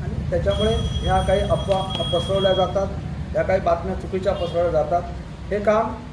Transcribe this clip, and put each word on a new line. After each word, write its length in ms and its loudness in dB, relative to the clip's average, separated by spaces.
आणि 260 -4
त्याच्यामुळे 500 2
ह्या 420 0
काही 180 4
अफवा 640 0
पसरवल्या 400 2
जातात, 340 2
ह्या 120 0
काही 160 2
बातम्या 360 0
चुकीच्या 380 -2
पसरवल्या 380 0
जातात. 300 2
हे 100 0
काम 360 2